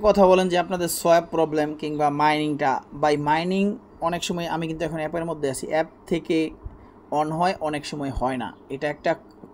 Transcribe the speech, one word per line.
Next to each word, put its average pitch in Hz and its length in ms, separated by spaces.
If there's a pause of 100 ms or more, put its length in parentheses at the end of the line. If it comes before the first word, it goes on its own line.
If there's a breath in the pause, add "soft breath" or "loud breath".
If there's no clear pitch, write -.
কথা 202 240
বলেন 185 220
যে 175 80
আপনাদের 175 300
সোয়াপ 170 440
প্রবলেম 151 440
কিংবা 151 340
মাইনিংটা, 147 720 (200)
by 151 180
মাইনিং 180 580 (240)
অনেক 165 220
সময়, 170 240
আমি 160 200
কিন্তু 160 180
এখন 160 120
অ্যাপের 160 280
মধ্যে 151 240
আছি, - 180
অ্যাপ 160 200 (200)
থেকে 160 420 (600 loud breath)
on 151 200
হয়, 175 280
অনেক 151 260
সময় 143 240
হয় 127 280
না, 113 180 (140)
এটা 135 180
একটা 147 260 (400)